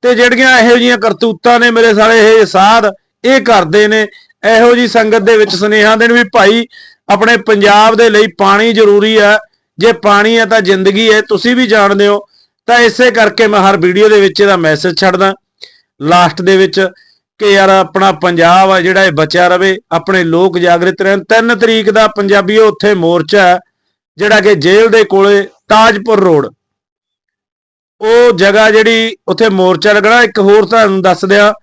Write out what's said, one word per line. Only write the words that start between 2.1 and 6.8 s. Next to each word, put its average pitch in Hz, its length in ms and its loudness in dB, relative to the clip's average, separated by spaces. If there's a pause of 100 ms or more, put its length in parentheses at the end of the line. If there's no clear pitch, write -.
ਇਹ 220 140 2
ਸਾਧ, 208 440 0 (340)
ਇਹ 262 160 2
ਕਰਦੇ 208 480 0
ਨੇ। 214 140 -2 (460)
ਇਹੋ 233 260 2
ਜਿਹੀ 240 140 -2
ਸੰਗਤ 220 340 0
ਦੇ 226 140 2
ਵਿੱਚ 208 180 0
ਸੁਨੇਹਾ 208 420 0
ਦੇਣ 233 160 0
ਵੀ 233 120 2
ਭਾਈ, 220 420 0 (420)